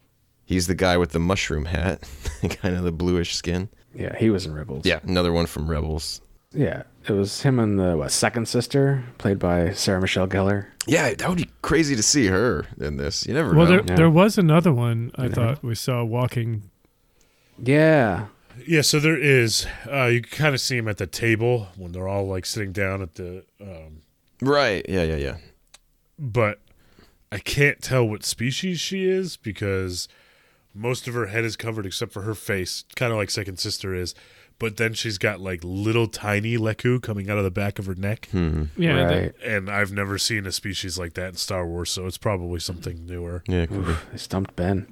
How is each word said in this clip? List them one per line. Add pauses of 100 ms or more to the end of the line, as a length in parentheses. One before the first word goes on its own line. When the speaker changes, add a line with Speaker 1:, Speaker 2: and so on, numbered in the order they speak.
(440)
Speaker 1:
He's
the
guy
with
the
mushroom
hat, (260)
<laughs>
kind
of
the
bluish
skin. (260)
Speaker 2:
Yeah,
he
was
in
Rebels.
Speaker 1:
Yeah,
another
one
from
Rebels. (320)
Speaker 2:
Yeah, (240)
it
was
him
and
the,
what,
second
sister, (140)
played
by
Sarah
Michelle
Gellar. (200)
Speaker 1:
Yeah,
that
would
be (140)
crazy
to
see
her (120)
in
this.
You
never
Speaker 3:
Well,
Speaker 1:
know.
Speaker 3:
there,
Speaker 2:
Yeah.
Speaker 3:
there
was
another
one
I
Speaker 2:
You
never
Speaker 3:
thought
Speaker 2:
know.
Speaker 3:
we
saw
walking. (1000)
Speaker 2:
Yeah. (400)
Speaker 4:
Yeah,
so
there
is. (240)
Uh,
you
kinda
see
him
at
the
table
when
they're
all,
like,
sitting
down
at
the, (160)
um, (400)
Speaker 1:
Right,
yeah,
yeah,
yeah. (840)
Speaker 4:
But (720)
I
can't
tell
what
species
she
is
because (680)
most
of
her
head
is
covered
except
for
her
face, (120)
kinda
like
Second
Sister
is. (440)
But
then
she's
got,
like,
little
tiny
leku
coming
out
of
the
back
of
her
neck.
Speaker 1:
Hmm. (120)
Speaker 3:
Yeah,
they
Speaker 2:
Right.
Speaker 4:
And
I've
never
seen
a
species
like
that
in
Star
Wars,
so
it's
probably
something
newer.
Speaker 1:
Yeah,
it
could
be.
Speaker 2:
Oof,
they
stumped
Ben.